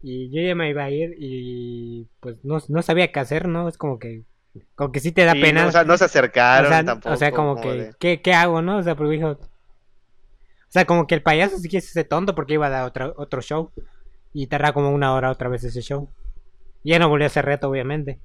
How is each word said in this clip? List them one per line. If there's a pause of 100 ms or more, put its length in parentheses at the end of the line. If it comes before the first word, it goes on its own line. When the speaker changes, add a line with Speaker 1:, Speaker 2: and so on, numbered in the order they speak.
Speaker 1:
Y
yo
ya
me
iba
a
ir
y, (120)
pues,
no,
no
sabía
qué
hacer,
¿no?
Es
como
que, (520)
como
que
sí
te
da
Speaker 2:
Sí,
Speaker 1:
pena.
Speaker 2:
no,
o
sea,
no
se
acercaron
Speaker 1:
O
sea,
Speaker 2:
tampoco,
Speaker 1:
o
sea,
como
Speaker 2:
como
Speaker 1:
que,
Speaker 2:
de
Speaker 1:
¿qué,
qué
hago,
no?
O
sea,
porque
dijo,
o (1300)
sea,
como
que
el
payaso
sí
que
se
hace
tonto
porque
iba
a
dar
otro,
otro
show. (600)
Y
tardaba
como
una
hora
otra
vez
ese
show. (720)
Y
ya
no
volvió
a
hacer
reto,
obviamente.